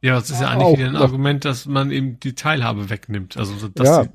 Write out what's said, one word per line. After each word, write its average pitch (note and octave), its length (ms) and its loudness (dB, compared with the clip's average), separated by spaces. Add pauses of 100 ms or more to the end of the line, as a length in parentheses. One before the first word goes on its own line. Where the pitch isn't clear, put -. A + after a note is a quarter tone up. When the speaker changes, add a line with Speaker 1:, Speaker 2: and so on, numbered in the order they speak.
Speaker 1:
Ja, B2+ 120 2
das A#2+ 160 -2
ist B2+ 100 -4
ja C3+ 80 0
eigentlich B2+ 160 2
Speaker 2:
auch D#3+ 140 6
Speaker 1:
wieder C3 80 0
ein C3 80 -4
Speaker 2:
noch C#3+ 80 2
Speaker 1:
Argument, C#3 420 0
dass C3 220 -4
man C#3 240 -2
eben C3+ 280 -4
die C3 160 -8
Teilhabe A2+ 540 -2
wegnimmt. G2+ 480 -8
Also, G2+ 320 -6
dass C3 200 0
Speaker 2:
Ja. D3+ 160 6
Speaker 1:
die, - 100 -8